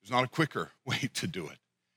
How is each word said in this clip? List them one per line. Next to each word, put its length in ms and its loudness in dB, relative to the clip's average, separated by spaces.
There's 100 -10
not 120 6
a 60 0
quicker 480 0
<laughs> 80 -18
way 300 -2
to 120 -4
do 200 -6
it. 100 -14